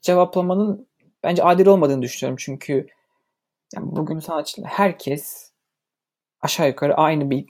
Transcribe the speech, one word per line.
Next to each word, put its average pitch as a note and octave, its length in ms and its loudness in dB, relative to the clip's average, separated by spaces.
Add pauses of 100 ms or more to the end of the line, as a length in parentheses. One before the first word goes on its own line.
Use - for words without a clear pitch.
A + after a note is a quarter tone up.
cevaplamanın F3+ 840 0 (360)
bence F3 200 0
adil F3+ 220 6
olmadığını D3+ 360 4
düşünüyorum. C3 380 -6
Çünkü C#3 480 -6 (880)
yani - 200 -8
bugün D#3 240 -4
sanatçı, D#3 460 -8
herkes - 840 -4 (880)
aşağı D#3 260 0
yukarı C#3+ 280 0
aynı D3+ 340 0
bir, C3+ 200 -4